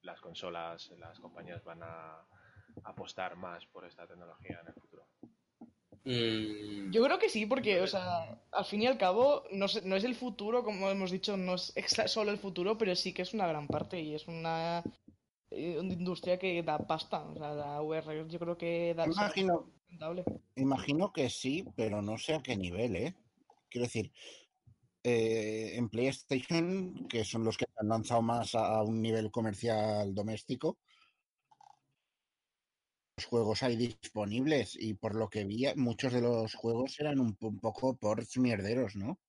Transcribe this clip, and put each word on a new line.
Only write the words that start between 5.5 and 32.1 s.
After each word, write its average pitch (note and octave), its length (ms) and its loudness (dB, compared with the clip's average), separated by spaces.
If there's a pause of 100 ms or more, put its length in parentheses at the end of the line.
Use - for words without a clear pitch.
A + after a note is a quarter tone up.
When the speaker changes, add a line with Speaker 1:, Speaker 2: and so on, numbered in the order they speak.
Speaker 2:
Mm. A2 880 -2
Speaker 3:
Yo A3+ 100 6
creo D#4 160 4
que A4 100 4
sí, G#3+ 180 -2
porque, B3+ 240 2
Speaker 1:
Yo - 80 6
Speaker 3:
o - 0 -
Speaker 1:
creo F#3 100 4
Speaker 3:
sea, F3+ 520 -2 (120)
al G3 120 0
fin G#3+ 180 0
y A3+ 40 4
al C4 100 4
cabo, A3+ 540 6
no G3 160 0
sé, G3 160 0
no F#3+ 140 2
es G3 80 2
el B3 100 0
futuro, A#3+ 480 -2
como G3+ 260 0
hemos G3 220 0
dicho, F#3+ 260 -2
no F#3 200 0
es - 180 -6
exa-, - 320 2
solo G#3 240 0
el G#3 80 0
futuro, G3 400 -2
pero G3 160 4
sí F3+ 180 -2
que F#3 100 -4
es F3+ 120 -4
una G3 140 2
gran D3+ 180 0
parte D3+ 340 -2
y D3+ 140 -4
es D3+ 140 -6
una, E3 560 -2 (640)
eh, E3 300 -4
una F#3 120 -2
industria F3+ 460 0
que F3+ 240 0
da D#3 160 0
pasta. D#3+ 440 -2
O D3+ 140 -10
sea, D3+ 160 -6
la D3 300 -4
V D#3 160 0
R D#3 300 -6
yo E3+ 100 -8
creo E3+ 180 -2
que E3+ 380 2
da, E3 120 4
Speaker 4:
Imagino, F#3+ 680 4 (160)
Speaker 3:
rentable. E3+ 360 -6 (300)
Speaker 4:
imagino C#3+ 580 2
que C3+ 160 2
sí, D3 360 -2 (120)
pero G#2+ 240 2
no G#2+ 160 -2
sé C#3+ 180 -2
a - 80 -2
qué B2 140 -2
nivel, F#2+ 380 0
¿eh? B2 220 -2 (520)
Quiero A#2+ 180 -2
decir, A2 260 -4 (880)
eh, A2 720 2
en A#2+ 140 0
PlayStation, E3 1200 0
que A2+ 160 0
son A2+ 180 -2
los A2 140 2
que - 80 0 (120)
han G#2+ 120 0
lanzado A2+ 340 2
más A#2 320 0
a, A2 220 4
a A2 80 4
un A2+ 180 0
nivel A2 300 2
comercial G#2+ 840 0
doméstico, A#2 640 -2 (2500)